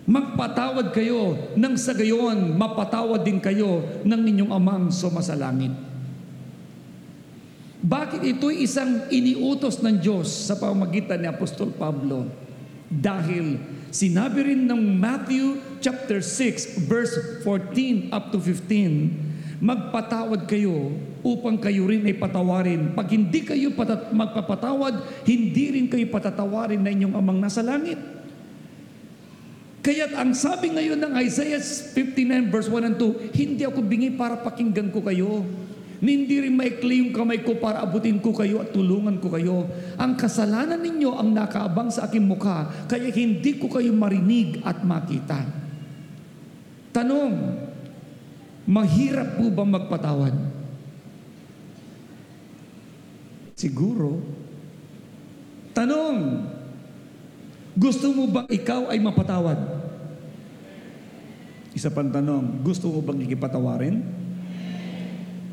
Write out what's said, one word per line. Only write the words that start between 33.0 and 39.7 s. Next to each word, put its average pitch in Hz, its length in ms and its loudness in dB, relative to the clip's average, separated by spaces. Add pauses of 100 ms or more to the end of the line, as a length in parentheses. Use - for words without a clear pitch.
"Hindi 285 320 0
ako 262 240 0
bingi 233 240 2
para 240 320 -2
pakinggan 214 480 0
ko 196 160 -2
kayo. 196 400 2 (500)
Hindi 277 480 2
rin 254 160 4
maikli 254 420 2
yung 240 140 2
kamay 226 260 2
ko 233 140 0
para 214 260 0
abutin 208 380 2
ko 220 160 2
kayo 208 260 2
at 214 140 -4
tulungan 196 420 4
ko 175 140 -2
kayo. 180 340 2 (300)